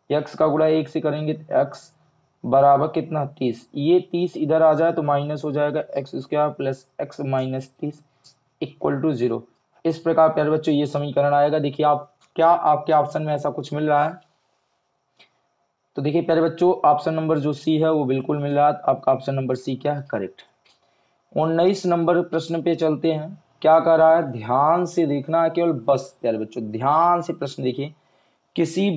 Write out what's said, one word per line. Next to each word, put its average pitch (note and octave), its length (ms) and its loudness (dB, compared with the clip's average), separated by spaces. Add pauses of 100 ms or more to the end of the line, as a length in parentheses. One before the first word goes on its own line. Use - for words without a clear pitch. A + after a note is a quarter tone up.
एक्स D3 260 -4
का D#3 120 2
गुणा D#3 200 2
एक D#3 220 0
से D#3 120 -6
करेंगे D3+ 320 -4
तो - 280 -2
एक्स - 300 -6 (520)
बराबर C#3 440 4
कितना, D#3 400 -4
तीस। B2 480 -6
ये D#3+ 260 2
तीस F3 360 -4
इधर D#3 260 2
आ D#3 100 6
जाए E3 200 2
तो E3+ 100 -4
माइनस D3 400 -2
हो D3+ 80 -4
जाएगा, D3 320 -2 (140)
एक्स C#3 180 -8
स्क्वायर D3 360 -2
प्लस C3+ 340 -6 (160)
x C#3 220 -10
माइनस C3 480 -4 (100)
तीस D3 200 -10 (600)
equal C#3+ 400 -4
to D#3 140 0
zero। A#2 240 -2 (460)
इस E3 140 -2
प्रकार D#3+ 300 4
प्यारे D3+ 200 0
बच्चों D#3 260 0
ये C#3+ 120 0
समीकरण C#3+ 460 -2
आएगा। D3 260 2
देखिए D3 260 -2
आप D3 240 0 (260)
क्या, E3 120 4
आपके D#3 460 2
ऑप्शन D3+ 300 0
में D3+ 100 -4
ऐसा D3 160 -4
कुछ C#3 240 -8
मिल D3+ 160 -2
रहा D3 140 4
है? E3+ 160 -6 (1800)
तो D3 40 -6
देखिए D3+ 200 0
प्यारे E3+ 200 2
बच्चों, E3 300 2 (140)
ऑप्शन D3 280 2
नंबर D#3+ 260 0
जो C#3+ 160 -2
सी D#3 220 -2
है D#3+ 140 2
वो D3+ 140 0
बिल्कुल C3+ 320 -2
मिल C#3+ 140 -4
रहा C#3+ 160 4
है, D3+ 60 2
तो - 140 -10
आपका C3+ 260 0
ऑप्शन C3+ 220 -4
नंबर C3 220 -2
सी C3 200 -6
क्या C#3+ 160 -2
है, C#3 180 -8
करेक्ट। G2 300 -8 (920)
उन्नीस E3 520 0
नंबर E3+ 360 2
प्रश्न E3 380 -4
पे E3 160 0
चलते D#3+ 340 0
हैं, D#3 260 -8 (240)
क्या D#3+ 180 6
कह E3 160 4
रहा D#3+ 200 6
है, D#3 160 0
ध्यान C3+ 560 0
से E3+ 200 0
देखना C#3+ 360 0
है E3 60 2
केवल E3+ 220 0 (160)
बस C#3 340 -2
प्यारे A2+ 160 -2
बच्चों, A2 340 -8
ध्यान D#3 500 2
से E3 120 -8
प्रश्न C#3 300 -10
देखिए। C3+ 300 -6 (600)
किसी F3+ 420 0